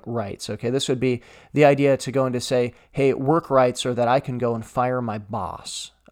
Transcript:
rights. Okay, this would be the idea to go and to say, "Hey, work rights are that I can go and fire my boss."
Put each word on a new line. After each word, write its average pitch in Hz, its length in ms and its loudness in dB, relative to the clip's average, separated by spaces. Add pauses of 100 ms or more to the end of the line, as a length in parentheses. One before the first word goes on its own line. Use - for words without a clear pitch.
rights. 113 440 -6
Okay, 110 200 -4
this 135 180 -2
would 131 120 0
be 123 220 0 (320)
the 147 120 6
idea 139 320 6
to 131 140 -8
go 131 140 0
and 123 80 -2
to 123 80 -2
say, 123 320 0 (180)
"Hey, 135 220 2
work 151 360 0
rights 127 360 2
are 127 80 -2
that 117 140 0
I 127 120 2
can 127 180 -6
go 117 180 -2
and 113 100 -8
fire 127 360 -2
my 110 160 -6
boss." 101 760 -10 (200)